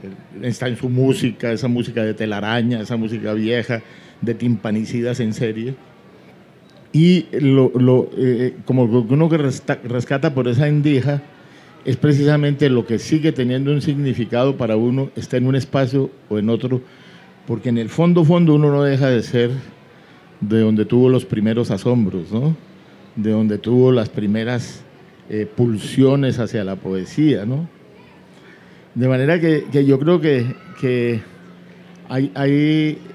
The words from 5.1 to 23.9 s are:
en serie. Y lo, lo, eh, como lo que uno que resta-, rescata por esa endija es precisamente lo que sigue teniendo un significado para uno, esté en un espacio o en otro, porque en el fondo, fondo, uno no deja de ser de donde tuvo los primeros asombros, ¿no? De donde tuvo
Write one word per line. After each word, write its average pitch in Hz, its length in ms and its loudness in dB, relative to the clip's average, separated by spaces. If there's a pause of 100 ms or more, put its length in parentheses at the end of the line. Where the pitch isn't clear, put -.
en 110 140 -2
serie. 113 420 -6 (1160)
Y 170 320 4 (140)
lo, 135 360 4
lo, 127 420 4
eh, 127 380 0 (100)
como 127 200 2
lo 117 220 0
que 117 60 0
uno 156 160 2
que 165 80 2
resta-, 139 460 -4
rescata 131 500 -2
por 127 140 -2
esa 123 200 2
endija 143 540 0 (640)
es 127 120 -2
precisamente 143 720 2
lo 120 160 2
que 113 120 -2
sigue 156 340 0
teniendo 131 400 -2
un 147 100 0
significado 131 760 -2
para 110 180 -2
uno, 127 400 0
esté - 220 -6
en 123 100 0
un 131 80 0
espacio 135 540 0 (200)
o 107 100 -2
en 104 100 0
otro, 123 320 -2 (640)
porque 117 240 -4
en 117 80 0
el 110 120 -4
fondo, 170 360 4
fondo, 165 300 4
uno 147 160 4
no 143 120 2
deja 139 240 2
de 123 140 2
ser 120 300 0 (880)
de 107 200 0
donde 107 240 2
tuvo 123 240 4
los 127 160 2
primeros 110 440 0
asombros, 95 600 -2
¿no? 139 260 -2 (580)
De 107 160 -2
donde 107 280 0
tuvo 123 320 4